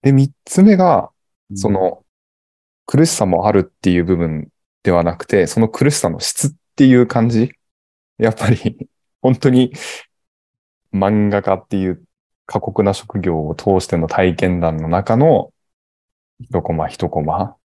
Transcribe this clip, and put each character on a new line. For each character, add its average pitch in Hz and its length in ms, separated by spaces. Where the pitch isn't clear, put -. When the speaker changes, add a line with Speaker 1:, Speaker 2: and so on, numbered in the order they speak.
Speaker 1:
で、 139 100
三 135 200
つ - 180
目 208 140
が、 175 340
Speaker 2:
う 104 40
ん。 98 40
Speaker 1:
そ 98 120
の、 95 340
苦 147 200
し 160 60
さ - 140
も 90 220
あ 107 40
る 101 80
っ 90 40
て - 280
い 87 80
う 85 60
部 90 100
分 80 340
で 98 80
は 87 120
な 85 140
く - 80
て、 92 220
そ - 120
の 113 80
苦 139 240
し 143 60
さ 95 120
の 82 100
質 - 280
っ 147 40
て - 100
い 131 100
う 123 120
感 117 220
じ。 117 220
や 113 120
っ 113 60
ぱ 104 140
り、 120 400
<laughs> - 180
本 127 140
当 139 140
に、 127 240
漫 104 360
画 101 120
家 95 140
っ 95 120
て 101 100
い 95 120
う 87 140
過 - 160
酷 101 220
な 98 100
職 - 260
業 82 280
を 80 80
通 95 260
し - 60
て 90 100
の 82 100
体 90 280
験 90 260
談 82 160
の 80 100
中 98 300
の、 139 340
一 92 220
コ 85 120
マ 80 140
一 - 220
コ - 120
マ。 78 440